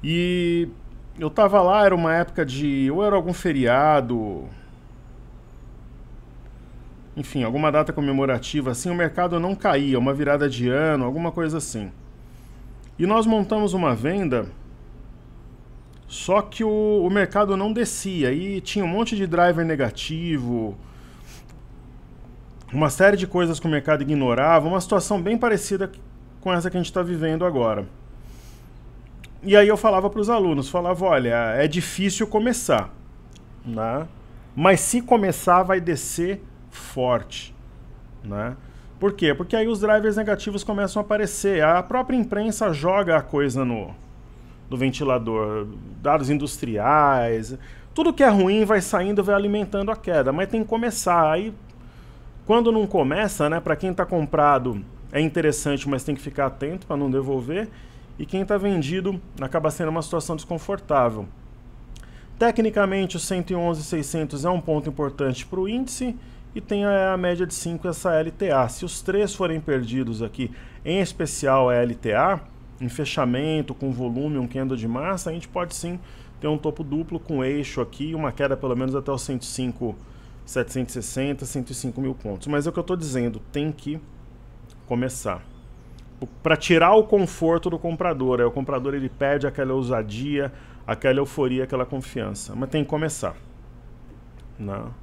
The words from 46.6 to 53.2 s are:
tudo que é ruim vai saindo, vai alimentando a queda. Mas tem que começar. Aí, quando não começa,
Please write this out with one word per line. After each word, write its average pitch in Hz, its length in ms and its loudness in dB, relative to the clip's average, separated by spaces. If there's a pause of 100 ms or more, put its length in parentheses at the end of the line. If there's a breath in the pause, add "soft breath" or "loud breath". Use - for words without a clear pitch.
tudo 320 200 2
que 277 100 4
é 262 60 10
ruim 202 340 6
vai 208 160 4
saindo, 196 420 0
vai 202 140 4
alimentando 202 560 0
a 214 60 -2
queda. 151 340 2
Mas 180 160 0
tem 220 140 -2
que 220 80 -4
começar. 185 600 2
Aí, 190 240 0 (920 loud breath)
quando 233 260 6
não 220 160 2
começa, 175 640 2